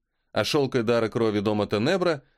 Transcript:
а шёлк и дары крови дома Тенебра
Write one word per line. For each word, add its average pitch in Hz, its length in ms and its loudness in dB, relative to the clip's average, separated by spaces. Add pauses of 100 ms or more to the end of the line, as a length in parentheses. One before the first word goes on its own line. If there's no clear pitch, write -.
(320)
а 107 140 -2
шёлк 135 320 0
и 120 40 2
дары 113 280 2
крови 107 320 0
дома 104 260 0
Тенебра 156 560 0 (140)